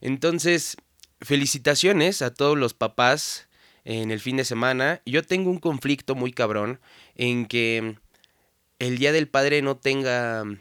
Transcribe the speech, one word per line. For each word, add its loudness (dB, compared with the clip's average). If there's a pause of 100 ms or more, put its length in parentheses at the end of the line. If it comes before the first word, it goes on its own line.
Entonces, 0 (440)
felicitaciones 2
a -4
todos 2
los 0
papás 0 (380)
en -4
el -4
fin -4
de 0
semana. 0
Yo 0
tengo -2
un -2
conflicto -2
muy -4
cabrón -2 (360)
en 0
que -2 (840)
el -2
Día 2
del 2
Padre 2
no -2
tenga -2 (180)